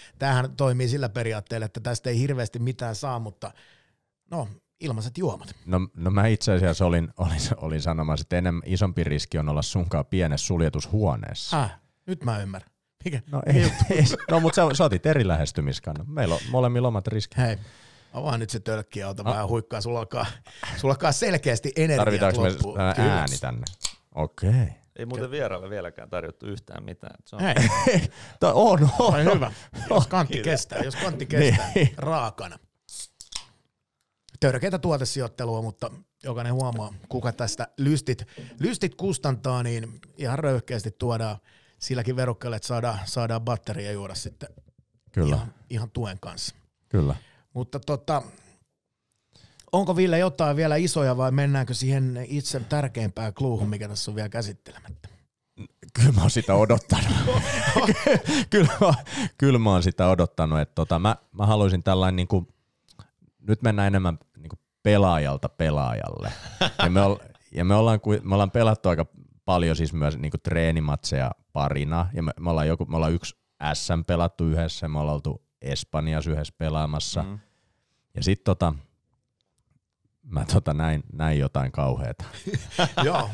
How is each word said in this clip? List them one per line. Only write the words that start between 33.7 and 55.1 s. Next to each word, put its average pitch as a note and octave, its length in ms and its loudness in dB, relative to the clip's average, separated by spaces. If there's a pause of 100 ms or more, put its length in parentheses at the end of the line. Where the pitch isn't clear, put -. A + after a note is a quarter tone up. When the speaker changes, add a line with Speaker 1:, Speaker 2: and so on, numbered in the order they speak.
Speaker 1:
Törkeätä E3 380 0
tuotesijoittelua, B2+ 840 -4
mutta A2+ 280 -8 (320)
jokainen A#2+ 320 -6
huomaa, A#2 400 -4 (140)
kuka B2 240 -4
tästä A#2 360 -6 (100)
lystit, C#3 480 0 (340)
lystit F#3+ 340 -2
kustantaa, C3 680 -4
niin A#2 380 -6 (160)
ihan C3+ 220 -4
röyhkeästi B2+ 520 -2
tuodaan A2+ 460 -4 (420)
silläkin B2 380 -4
verukkeella, B2 400 -4
että - 120 -10
saadaan, A#2+ 360 -2
saadaan A2+ 380 -4
batteria G#2 500 -6
juoda G2 220 -8
sitten - 340 -12 (640)
Speaker 2:
Kyllä. D2 240 4
Speaker 1:
ihan, - 180 -4 (160)
ihan A2+ 200 -6
tuen G2+ 300 -6
kanssa. - 340 -12 (340)
Speaker 2:
Kyllä. D2+ 260 2 (400)
Speaker 1:
Mutta B2 260 -8
tota, D3 420 -4 (1500)
onko F#3 240 2
Ville F3 220 4
jotain E3 380 2
vielä D3+ 200 2
isoja D3 400 2
vai C3 140 2
mennäänkö C3+ 440 2
siihen B2+ 540 0
itse C#3 320 -4
tärkeimpään A2+ 760 -4
kluuhun, A2+ 340 -2
mikä G#2 200 -6
tässä G#2 220 -8
on G#2 40 -8
vielä G#2+ 140 -4
käsittelemättä? - 800 -12 (880)